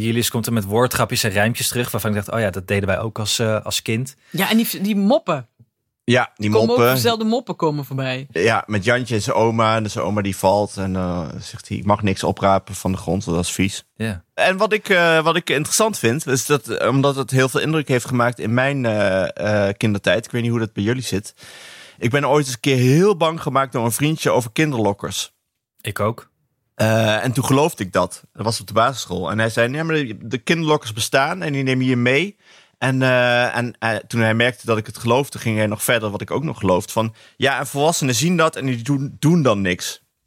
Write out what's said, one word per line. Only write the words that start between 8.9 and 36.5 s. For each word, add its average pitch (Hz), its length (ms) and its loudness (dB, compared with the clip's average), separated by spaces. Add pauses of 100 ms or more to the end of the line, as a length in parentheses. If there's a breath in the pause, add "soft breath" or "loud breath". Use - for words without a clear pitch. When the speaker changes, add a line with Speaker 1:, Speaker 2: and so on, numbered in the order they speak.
Speaker 3:
en 104 60 0
zijn 107 140 -2
oma. 113 400 4
En 110 140 -2
zijn - 160 -4
oma 104 160 -2
die 98 140 -2
valt. 101 420 2
En, 95 180 -2
eh, 90 320 -4 (120)
zegt - 280 -16
hij, 101 100 -6
"Ik - 80 -6
mag 104 160 2
niks 98 220 0
oprapen 95 520 0
van 92 160 -6
de 95 60 -4
grond, 90 280 -4
want 85 120 -2
dat 90 80 -2
is - 60 -6
vies." - 340 -4 (100)
Speaker 1:
Ja. 107 280 -6 (100)
Speaker 3:
En 185 240 2
wat 202 160 0
ik, 214 160 -4
eh, 170 340 4
wat 160 120 2
ik 175 140 -4
interessant 160 500 0
vind, 123 280 0
is 131 180 0
dat, 143 220 0
eh, 104 220 -2
omdat 135 260 2
het 131 160 -6
heel 131 180 4
veel 143 100 0
indruk 151 280 -2
heeft 127 180 2
gemaakt 123 340 0
in 107 140 -2
mijn, 131 320 0
eh, 104 840 0
eh, 101 100 -2
kindertijd. 101 480 0
Ik - 60 -16
weet 120 100 -2
niet 117 100 -2
hoe 117 80 0
dat 110 140 -4
bij 101 100 -4
jullie 123 200 -2
zit. - 300 -6 (640 loud breath)
Ik - 120 -2
ben 143 200 0
ooit 147 160 4
eens 131 80 -6
een 120 60 -12
keer 135 180 2
heel 156 400 4
bang 160 240 0
gemaakt 131 320 0
door 117 120 0
een 117 60 0
vriendje 147 400 0
over 117 200 0
kinderlokkers. 110 800 -2 (480)
Speaker 1:
Ik - 180 -8
ook. 110 300 -4 (460)
Speaker 3:
Eh, 110 480 2
en 127 80 -2
toen 123 140 -2
geloofde 139 380 2
ik 90 100 -10
dat. 90 300 -2 (100)
Dat 104 120 -6
was 113 160 -2
op 98 60 -16
de 104 60 -12
basisschool. 101 580 0
En 107 80 -2
hij 113 100 2
zei, 117 180 2
"Nee, 147 160 -4
maar 160 120 -2
de, 135 220 -4 (100)
de 113 100 -6
kinderlokkers 151 560 0
bestaan 139 480 0
en 160 120 -4
die 139 100 -2
nemen 131 220 0
je 127 100 2
mee." 135 420 2 (400 soft breath)
En, 131 240 0
eh, 123 560 2
en, 120 220 -4
eh, 113 160 -2
toen - 260 -6
hij 110 120 4
merkte 120 320 0
dat 113 120 0
ik 107 80 -6
het - 120 -16
geloofde, 117 420 0
ging 110 180 -2
hij 107 100 2
nog 101 160 -6
verder, 113 260 0
wat 101 120 -8
ik - 100 -10
ook 117 120 -4
nog 143 160 -8